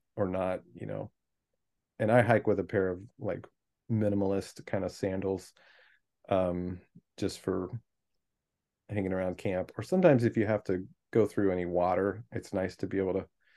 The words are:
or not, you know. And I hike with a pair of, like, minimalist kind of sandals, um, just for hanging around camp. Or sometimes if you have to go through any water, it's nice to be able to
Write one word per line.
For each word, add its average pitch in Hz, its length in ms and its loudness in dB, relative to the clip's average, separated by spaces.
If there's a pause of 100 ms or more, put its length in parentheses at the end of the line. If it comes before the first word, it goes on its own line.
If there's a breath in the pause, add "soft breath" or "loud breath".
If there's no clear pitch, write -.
(160)
or 101 120 0
not, 92 340 -4 (120)
you - 140 -12
know. 101 240 -8 (880)
And 110 120 2
I 120 120 8
hike 110 240 4
with 101 120 4
a 90 40 0
pair 95 260 0
of, 90 120 -6 (180)
like, 95 260 -8 (460)
minimalist 101 720 -2
kind 98 180 -4
of 90 80 -2
sandals, 95 600 -4 (760 soft breath)
um, 90 520 -2 (380)
just - 220 -4
for 95 300 -4 (1200)
hanging 95 240 -2
around 92 240 -2
camp. 92 400 -4
Or 113 60 -4
sometimes 160 400 6
if 113 120 2
you 107 120 2
have 107 160 0
to 92 200 -2 (280)
go 107 160 4
through 101 240 2
any 90 140 0
water, 90 640 0
it's - 220 -10
nice 95 240 -2
to - 100 -6
be 95 100 -4
able 95 160 0
to 95 120 -2 (320)